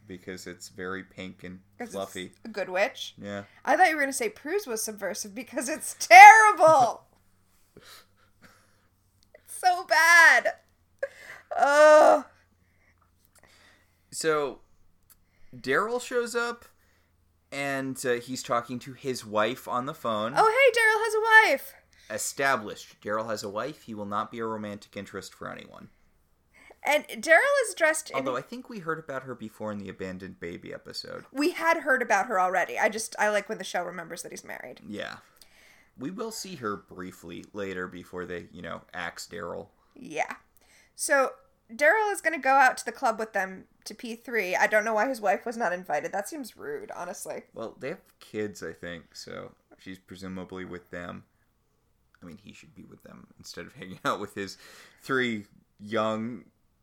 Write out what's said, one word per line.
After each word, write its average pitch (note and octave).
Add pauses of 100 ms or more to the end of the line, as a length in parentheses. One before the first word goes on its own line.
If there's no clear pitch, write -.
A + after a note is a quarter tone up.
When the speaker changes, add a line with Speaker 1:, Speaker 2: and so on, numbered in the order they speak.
Speaker 1:
because F#2
it's F2
very F#2+
pink F#2
and F2+ (180)
Speaker 2:
'Cause A#3+
it's -
Speaker 1:
fluffy. G2 (120)
Speaker 2:
a A3+
good G#3
witch? G3
Speaker 1:
Yeah. G2+ (200)
Speaker 2:
I C#4
thought F4+
you D#4+
were C#4+
gonna C4+
say A#3
Prue's F4
was A3
subversive G3+
because A#3+
it's -
terrible! G4+
Speaker 1:
<laughs> - (640)
Speaker 2:
It's -
so F#4
bad. D#4+ (1040)
Ugh. D4+ (1900)
Speaker 1:
So, D3 (960)
Daryl F#3+
shows A#3+
up, A#3 (840)
and, C3+
uh, B2
he's B2
talking A#2+
to C3+
his B2
wife G#2+
on B2
the D#3
phone. A2+
Speaker 2:
Oh, G4
hey, A#4
Daryl A4
has G#4+
a A4
wife. - (360)
Speaker 1:
Established. A2
Daryl A2
has G#2+
a G#2+
wife. A#2
He A2+
will G#2
not G#2
be A#2
a A2+
romantic G#2+
interest G2
for -
anyone. - (960)
Speaker 2:
And D4
Daryl D#4+ (300)
is F4+
dressed D#4
in -
Speaker 1:
Although C4
I C3+
think A#3+
we A3
heard D#3+
about C3+
her C3
before A2
in G#2
the F#2+
abandoned F#2
baby F2+
episode. -
Speaker 2:
We D4
had E4
heard C4
about G#3+
her G3+
already. F3+
I G#3+
just, G#3+
I G#3
like G#3
when G#3
the F#3+
show F3+
remembers F3
that -
he's -
married. -
Speaker 1:
Yeah. G2+ (800)
We C#3
will G#3+
see F#3
her G#2
briefly F2+
later F#2+
before F2
they, F2
you F2
know, F2 (100)
axe F2
Daryl. F2+ (260)
Speaker 2:
Yeah. - (600)
So, C#4 (400)
Daryl G4+
is -
gonna D#4+
go C4
out C4
to -
the A3+
club A3
with A3
them F#3+ (180)
to G#3
P A3+
three. G3+
I G#3
don't G#3
know A3+
why G#3+
his B3
wife G#3
was A#3
not G3+
invited. E3
That G3
seems C#4+
rude, B2+
honestly. F3 (120)
Speaker 1:
Well, A2+
they C3
have F#3 (160)
kids, G#2
I E2
think, F2
so F#2 (260)
she's F#2+
presumably F#2
with F2+
them. F2+ (1000)
I F2+
mean, E2+
he F2+
should -
be F#2
with -
them - (100)
instead F2
of E2+
<laughs> -
hanging F#2
out A#2+
with G2
his G2 (420)
three A#2+ (320)
young A2 (380)